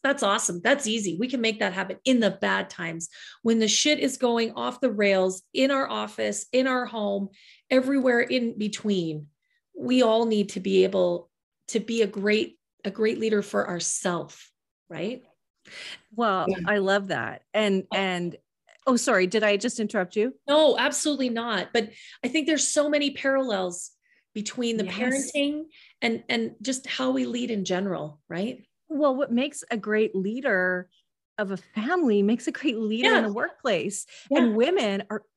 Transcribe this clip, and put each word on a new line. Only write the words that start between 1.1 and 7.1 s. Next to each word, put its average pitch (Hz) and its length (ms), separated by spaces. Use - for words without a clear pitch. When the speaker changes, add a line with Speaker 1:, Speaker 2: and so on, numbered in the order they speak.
Speaker 1:
We 254 80
can 254 140
make 220 180
that 196 140
happen. 190 320
In 254 120
the 214 120
bad 196 400
times, 170 400
when 226 160
the 220 100
shit 294 300
is 277 180
going 233 380
off 247 260
the 262 100
rails 190 520
in 262 180
our 269 160
office, 214 640
in 254 160
our 254 200
home, 202 420